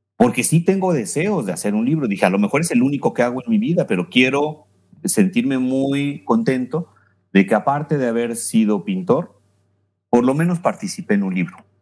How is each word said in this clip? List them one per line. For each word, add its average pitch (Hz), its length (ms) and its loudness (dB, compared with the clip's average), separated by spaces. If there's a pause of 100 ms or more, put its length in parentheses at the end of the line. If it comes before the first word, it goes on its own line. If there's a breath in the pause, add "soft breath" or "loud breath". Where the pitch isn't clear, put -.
(180)
porque 120 260 2
sí 165 180 2
tengo 190 320 2
deseos 151 520 -2
de 90 80 -4
hacer 104 220 -4
un 113 100 -2
libro". 143 220 0
Dije, - 180 0
"A 92 60 4
lo 98 80 2
mejor 120 220 0
es 170 100 -2
el 123 100 2
único 135 320 0
que - 80 0
hago 123 220 -2
en 117 80 -6
mi 107 80 2
vida, 156 260 0
pero 90 240 -2
quiero 139 560 0 (380)
sentirme 120 560 0
muy 139 640 -2
contento 127 680 -2 (420 soft breath)
de 95 140 4
que 107 80 -2
aparte 143 460 0
de 123 80 -2
haber 117 280 -2
sido 107 500 0
pintor, 101 540 -2 (680)
por 120 160 4
lo 135 80 4
menos 170 260 0
participé - 540 -4
en 202 100 2
un 185 120 -4
libro". - 220 -4 (240)